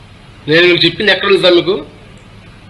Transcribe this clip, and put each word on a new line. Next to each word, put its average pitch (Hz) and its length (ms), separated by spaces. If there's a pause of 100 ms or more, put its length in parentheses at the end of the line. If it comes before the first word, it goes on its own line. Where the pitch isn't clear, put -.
(500)
నేను 165 200
మీకు 170 140
చెప్పింది 190 300
ఎక్కడ 196 220
ఉందా 175 200
మీకు? 170 200 (960)